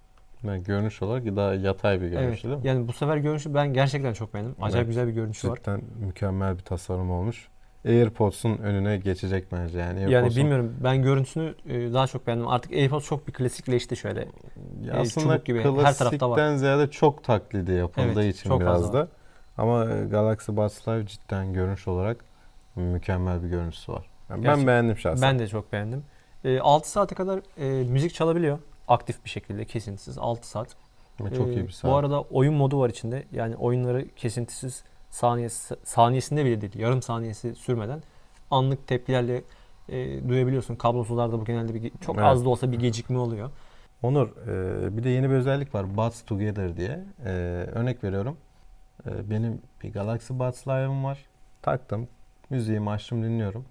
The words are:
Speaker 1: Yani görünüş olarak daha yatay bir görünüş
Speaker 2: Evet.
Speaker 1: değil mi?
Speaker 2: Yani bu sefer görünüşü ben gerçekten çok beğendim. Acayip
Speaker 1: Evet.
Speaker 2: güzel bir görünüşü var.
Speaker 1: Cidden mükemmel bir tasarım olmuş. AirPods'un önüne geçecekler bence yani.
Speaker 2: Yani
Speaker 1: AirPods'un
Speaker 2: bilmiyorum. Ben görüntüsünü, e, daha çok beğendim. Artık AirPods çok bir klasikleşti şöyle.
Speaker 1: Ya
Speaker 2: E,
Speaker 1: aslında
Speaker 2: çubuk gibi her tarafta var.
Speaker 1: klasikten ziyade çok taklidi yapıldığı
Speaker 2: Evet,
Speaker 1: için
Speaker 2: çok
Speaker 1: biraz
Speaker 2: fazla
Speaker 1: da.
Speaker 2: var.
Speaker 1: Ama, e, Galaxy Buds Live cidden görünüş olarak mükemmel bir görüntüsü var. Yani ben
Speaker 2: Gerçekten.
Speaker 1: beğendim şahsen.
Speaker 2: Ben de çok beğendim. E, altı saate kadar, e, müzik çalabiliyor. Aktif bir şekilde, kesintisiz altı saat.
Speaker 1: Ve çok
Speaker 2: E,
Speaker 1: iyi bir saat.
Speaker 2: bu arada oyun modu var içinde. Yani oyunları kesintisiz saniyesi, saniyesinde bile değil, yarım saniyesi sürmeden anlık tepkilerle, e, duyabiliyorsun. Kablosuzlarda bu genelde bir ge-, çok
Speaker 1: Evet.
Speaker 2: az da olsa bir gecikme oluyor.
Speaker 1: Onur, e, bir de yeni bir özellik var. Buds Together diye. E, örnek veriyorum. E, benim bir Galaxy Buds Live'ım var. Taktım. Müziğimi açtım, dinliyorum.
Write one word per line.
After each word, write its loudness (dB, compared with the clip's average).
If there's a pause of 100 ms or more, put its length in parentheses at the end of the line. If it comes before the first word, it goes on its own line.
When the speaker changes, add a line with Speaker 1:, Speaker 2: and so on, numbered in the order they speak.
(420)
Speaker 1:
Yani -4
görünüş 0
olarak -2
daha 2
yatay 2
bir -2
görünüş 0
Speaker 2:
Evet. -6
Speaker 1:
değil -4
mi? -4
Speaker 2:
Yani 2
bu -4
sefer 0
görünüşü -2
ben 2
gerçekten 2
çok -6
beğendim. -6
Acayip 0
Speaker 1:
Evet. 4
Speaker 2:
güzel 0
bir -2
görünüşü -2
var. -2
Speaker 1:
Cidden -4 (180)
mükemmel -2
bir -14
tasarım -4
olmuş. -4 (360)
AirPods'un 4
önüne 0
geçecekler -2
bence -4
yani. -4
Speaker 2:
Yani 4
Speaker 1:
AirPods'un 4
Speaker 2:
bilmiyorum. 2
Ben 4
görüntüsünü, 0 (120)
e, -2
daha 4
çok -6
beğendim. -2
Artık -2
AirPods 2
çok -4
bir -10
klasikleşti -2
şöyle. -6 (640)
Speaker 1:
Ya -6
Speaker 2:
E, 0
Speaker 1:
aslında 2
Speaker 2:
çubuk 0
gibi 0
her 0 (300)
tarafta 2
var. 2
Speaker 1:
klasikten 4
ziyade 4
çok 4
taklidi 0
yapıldığı 2
Speaker 2:
Evet, 2
Speaker 1:
için -6
Speaker 2:
çok 4
Speaker 1:
biraz 4
Speaker 2:
fazla 0
Speaker 1:
da. 4
Speaker 2:
var. 0 (500)
Speaker 1:
Ama, 2
e, 0
Galaxy 2
Buds -2
Live 0
cidden -6
görünüş -2
olarak -2 (520)
mükemmel 0
bir -6
görüntüsü -6
var. -10 (180)
Yani -8
ben -4
Speaker 2:
Gerçekten. 6
Speaker 1:
beğendim 6
şahsen. 2
Speaker 2:
Ben 4
de -2
çok -6
beğendim. -4 (400)
E, 4
altı 4
saate 0
kadar, -2 (180)
e, 0
müzik 2
çalabiliyor. 2 (300)
Aktif 2
bir -12
şekilde, -8
kesintisiz -8
altı -4
saat. -8 (440)
Speaker 1:
Ve -4
çok 0
Speaker 2:
E, -2
Speaker 1:
iyi -2
bir -12
saat. 0
Speaker 2:
bu 6
arada 2
oyun 2
modu 4
var 4
içinde. -6
Yani -4
oyunları 0
kesintisiz -8 (260)
saniyesi, -2
saniyesinde 4
bile 2
değil, -8
yarım 0
saniyesi -6
sürmeden -4 (480)
anlık 2
tepkilerle, 0 (460)
e, -6
duyabiliyorsun. 2
Kablosuzlarda 0
bu -6
genelde -4
bir -6
ge-, -10
çok -4
Speaker 1:
Evet. 4
Speaker 2:
az 6
da 2
olsa 0
bir -2
gecikme 0
oluyor. -4 (520)
Speaker 1:
Onur, 2
e, -4
bir -4
de 0
yeni 2
bir 4
özellik 0
var. -4
Buds -2
Together -2
diye. -6 (200)
E, -4 (420)
örnek -2
veriyorum. -4 (720)
E, -8
benim -2 (200)
bir -10
Galaxy -6
Buds -4
Live'ım -2
var. -6 (440)
Taktım. -4 (420)
Müziğimi 0
açtım, -2
dinliyorum. -2